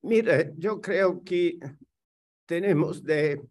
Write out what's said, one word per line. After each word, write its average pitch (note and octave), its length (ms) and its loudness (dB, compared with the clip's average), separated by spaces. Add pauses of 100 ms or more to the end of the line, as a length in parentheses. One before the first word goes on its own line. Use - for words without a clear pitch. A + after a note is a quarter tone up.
Mire, E3 560 2
yo G3 220 -4
creo F#3 440 0
que F3 360 -2 (840)
tenemos E3+ 580 0
de D3 480 0